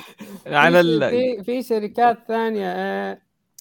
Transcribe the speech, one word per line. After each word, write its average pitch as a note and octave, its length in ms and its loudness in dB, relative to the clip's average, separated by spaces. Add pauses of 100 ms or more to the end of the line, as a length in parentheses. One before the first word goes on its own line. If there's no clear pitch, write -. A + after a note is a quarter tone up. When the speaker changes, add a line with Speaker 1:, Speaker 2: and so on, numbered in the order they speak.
(460)
Speaker 1:
على D#3 360 4
Speaker 2:
في E3+ 60 4
Speaker 1:
ال- D3 220 2
Speaker 2:
في، A#3+ 340 -2
في B3 180 -4
شركات A3+ 560 0 (100)
ثانية، A3 440 -4
آه، G3 460 -6 (420)